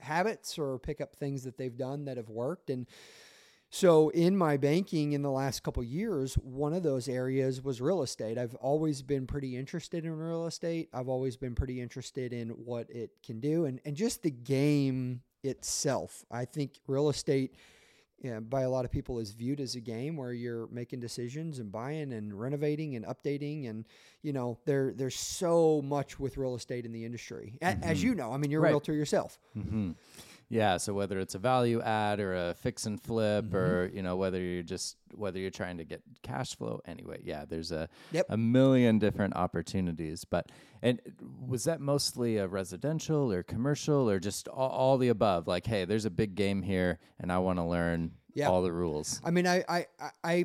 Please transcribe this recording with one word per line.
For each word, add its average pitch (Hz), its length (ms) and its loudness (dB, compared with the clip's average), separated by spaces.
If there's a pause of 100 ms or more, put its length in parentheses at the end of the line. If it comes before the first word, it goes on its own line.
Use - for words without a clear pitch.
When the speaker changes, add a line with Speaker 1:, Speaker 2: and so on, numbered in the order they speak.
Speaker 1:
habits 175 580 -2
or 135 200 -2
pick - 220 -6
up - 160 -10
things 139 280 -4
that 131 120 -10
they've 131 200 -6
done 135 280 -6
that 131 140 -6
have 113 100 -8
worked. 120 400 -4
And 127 180 -4 (840)
so 156 400 8
in 170 260 6
my 156 220 4
banking 147 560 2
in 143 80 0
the 143 80 0
last 135 320 0
couple 131 200 -4
years, 135 520 -2
one 143 400 -2
of 185 80 -2
those 135 260 0
areas 131 540 0
was 127 180 -4
real 160 220 0
estate. 113 340 -4
I've 123 200 -4
always 147 440 0
been 131 260 -2
pretty 135 300 -6
interested 156 480 -8
in 165 100 -6
real 165 300 -6
estate. 165 480 -6
I've 127 160 -6
always 127 300 -2
been 123 160 -6
pretty 127 260 -2
interested 123 540 -8
in 117 160 -6
what 117 400 -8
it 113 220 -8 (100)
can 110 180 -10
do 156 240 2
and, 131 220 -2
and 147 100 -4
just 214 260 -2
the 170 80 0
game 131 920 2 (200)
itself. - 880 -2
I 120 140 -4
think 139 420 -6
real 139 220 2
estate, 135 460 0 (680)
yeah, 120 200 -6
by 113 200 -2
a 131 100 2
lot 127 140 0
of 120 80 -6
people 131 260 -4
is 110 140 -6
viewed 120 260 -4
as 127 160 -6
a 123 60 -8
game 120 360 -6
where 127 160 -6
you're 117 360 -6
making 120 320 -8
decisions 131 580 -6
and 107 140 -8
buying 139 400 -6
and 107 260 -6
renovating 147 560 0
and 110 120 -6
updating. 143 600 -4
And, 110 160 -8 (380)
you 151 100 -4
know, 123 320 -2
there, 135 280 4
there's 123 240 -4
so 165 640 4
much 139 380 -4
with 135 160 -4
real 131 180 -2
estate 123 300 -6
in 117 80 -8
the 113 120 -8
industry. 117 580 -10
A-, - 20 2
as 165 340 0
Speaker 2:
Mm-hmm. - 80 2
Speaker 1:
you 254 80 4
know, 123 180 -4
I 131 40 -2
mean, 143 160 0
you're 156 80 4
Speaker 2:
Right. 165 80 6
Speaker 1:
a - 40 8
realtor 151 200 2
yourself. 151 480 0 (180)
Speaker 2:
Mm-hmm. 95 340 0 (560)
Yeah, 107 280 4
so 95 160 -2
whether 98 260 -2
it's 95 160 -4
a 101 40 -8
value 120 420 4
add 107 400 0
or 95 140 0
a 87 200 0
fix - 300 -4
and 104 160 -4
flip, 107 460 0
Speaker 1:
Mm-hmm. 98 100 -2
Speaker 2:
or, 90 360 2
you 101 100 -6
know, 90 140 -2
whether 92 220 0
you're 90 240 -4
just, 87 360 -8 (160)
whether 95 240 -6
you're 95 120 -4
trying 90 280 -6
to 82 60 -8
get 80 180 -12 (200)
cash 131 320 -6
flow, - 300 -6
anyway, - 400 -12
yeah, 73 240 -8
there's 82 240 -6
a, 80 160 -4 (240)
Speaker 1:
Yep. 156 160 0
Speaker 2:
a 104 80 -2
million 120 600 6
different 101 360 2
opportunities. 85 920 -2
But, - 260 0 (300)
and 120 180 4 (460)
was 123 180 -2
that 160 160 0
mostly 135 560 0
a 98 120 2
residential 131 840 0
or 90 100 0
commercial 139 680 2
or 98 100 4
just 98 260 -4
all, 131 220 -2
all 131 300 4
the 127 100 4
above? 98 400 4
Like, 90 160 0
"Hey, 104 220 0
there's 107 180 2
a 107 60 0
big 98 240 0
game 98 260 2
here, 90 380 2 (200)
and 90 140 -2
I 90 60 2
wanna 90 300 2
learn 85 420 2 (240)
Speaker 1:
Yeah. 143 140 2
Speaker 2:
all 92 140 6
the 90 100 2
rules." 82 500 -2
Speaker 1:
I 165 80 -2
mean, 180 160 4
I, 180 220 4
I, 170 180 0 (140)
I, 139 100 -8 (140)
I 170 200 4